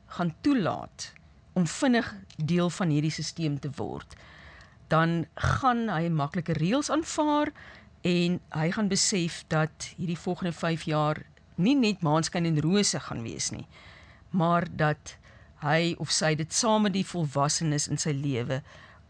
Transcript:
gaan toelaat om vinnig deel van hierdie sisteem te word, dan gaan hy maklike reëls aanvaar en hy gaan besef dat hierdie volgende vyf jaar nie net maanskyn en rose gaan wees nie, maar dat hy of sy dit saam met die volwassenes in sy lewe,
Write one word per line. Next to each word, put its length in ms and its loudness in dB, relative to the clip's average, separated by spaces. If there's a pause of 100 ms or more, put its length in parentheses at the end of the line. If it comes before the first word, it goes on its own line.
gaan 340 -4
toelaat 720 0 (400)
om 140 2
vinnig 480 2 (220)
deel 340 2
van 180 -2
hierdie 220 2
sisteem 500 -4
te 160 -8
word, 380 -8 (720)
dan 460 2
gaan 540 2
hy 200 -2
maklike 440 -2
reëls 380 0
aanvaar 580 0 (540)
en 380 2 (100)
hy 200 -2
gaan 180 -2
besef 600 -2
dat 480 -2
hierdie 220 -4
volgende 340 -4
vyf 300 -4
jaar 400 0 (340)
nie 200 4
net 260 2
maanskyn 440 2
en 140 2
rose 400 2
gaan 220 -8
wees 280 -6
nie, 160 -10 (640)
maar 360 2 (100)
dat 400 -2 (440)
hy 380 2
of 120 -6
sy 240 2
dit 180 -6
saam 300 2
met 100 2
die 140 0
volwassenes 800 0
in 100 -2
sy 120 -2
lewe, 520 -2 (480)